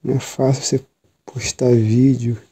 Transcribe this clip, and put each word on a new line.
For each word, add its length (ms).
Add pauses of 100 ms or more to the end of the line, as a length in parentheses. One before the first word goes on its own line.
Não 120
é 40
fácil 440
você 180 (440)
postar 480
vídeo 640 (140)